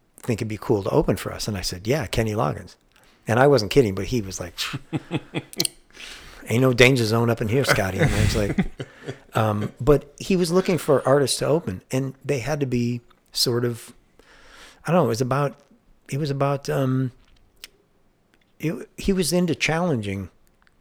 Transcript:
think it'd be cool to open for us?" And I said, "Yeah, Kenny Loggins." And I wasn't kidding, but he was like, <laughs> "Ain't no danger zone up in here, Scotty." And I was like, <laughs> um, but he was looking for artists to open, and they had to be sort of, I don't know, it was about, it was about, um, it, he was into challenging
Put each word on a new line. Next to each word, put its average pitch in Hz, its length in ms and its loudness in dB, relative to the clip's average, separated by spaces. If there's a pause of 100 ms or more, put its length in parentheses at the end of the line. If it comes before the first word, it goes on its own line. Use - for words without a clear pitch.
(160)
think 113 220 -4
it'd 110 100 -4
be 107 100 -6
cool 104 240 0
to 101 80 -2
open 143 260 2
for - 180 -8
us?" - 120 -8
And 104 100 -4
I 92 40 -4
said, 90 260 -8
"Yeah, 127 200 -2
Kenny 113 260 -2
Loggins." 104 440 -4 (520)
And 113 100 2
I 135 80 6
wasn't 117 260 4
kidding, 110 220 4
but 98 120 -4
he 120 160 -2
was 95 180 -10
like, 87 140 -12 (360)
<laughs> - 220 -8 (1400)
"Ain't 117 140 2
no 131 100 6
danger 123 320 6
zone 117 260 2
up 113 100 -2
in 113 80 -2
here, 127 160 2
Scotty." 107 340 0
And 151 140 2
I 98 80 0
was 104 160 2
like, 110 300 0 (340)
<laughs> - 340 -14
um, 104 460 0
but 135 380 2
he 185 180 0
was 175 140 0
looking 185 280 2
for - 280 2
artists 135 320 2
to 131 80 -4
open, 131 440 -2
and 135 240 -2 (100)
they 139 160 -2
had 143 200 -4
to 139 60 0
be 120 340 -2 (320)
sort 120 320 0
of, 117 280 -6 (960)
I 151 60 -2
don't 180 100 4
know, - 40 4
it - 20 2
was 117 120 -2
about, 131 360 0 (540)
it 139 80 -4
was 147 120 -4
about, 139 380 -2
um, 131 440 0 (1500)
it, - 380 -6
he - 160 -2
was 175 200 0
into 175 220 2
challenging 117 760 -2 (500)